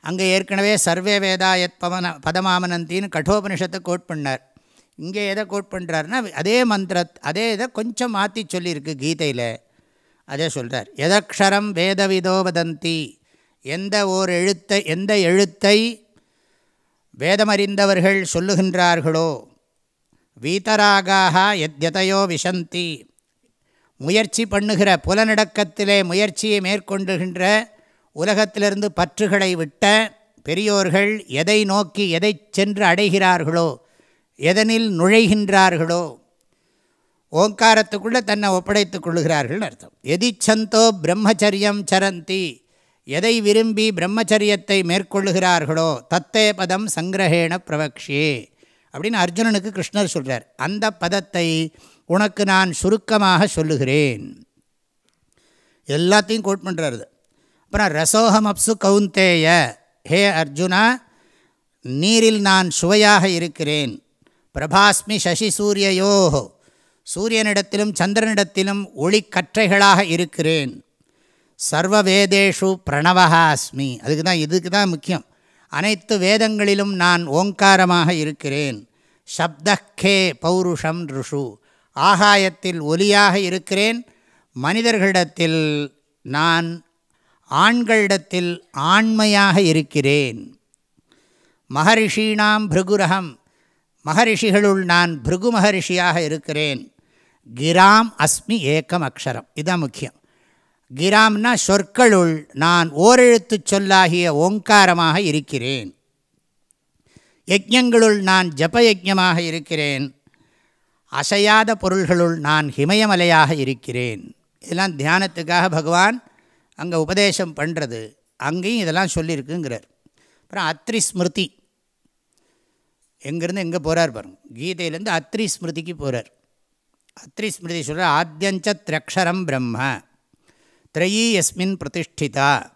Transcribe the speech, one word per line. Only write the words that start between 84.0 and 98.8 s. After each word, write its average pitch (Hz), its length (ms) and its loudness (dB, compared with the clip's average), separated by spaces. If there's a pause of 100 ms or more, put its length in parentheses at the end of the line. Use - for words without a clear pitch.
மனிதர்களிடத்தில் 180 1040 0 (640)
நான் 165 420 0 (840)
ஆண்களிடத்தில் 196 1000 2 (200)
ஆண்மையாக 202 880 2
இருக்கிறேன். 143 800 0 (1300)
"மகரிஷீணாம் 214 1000 2
பிருகுரகம்", 185 640 0 (760)
மகரிஷிகளுள் 202 760 2
நான் 175 380 2
பிருகு 180 300 -2
மகரிஷியாக 180 640 0
இருக்கிறேன். 151 640 -4 (680)
"கிராம் 185 680 4
அஸ்மி 175 400 0 (160)
ஏகம் 156 340 -2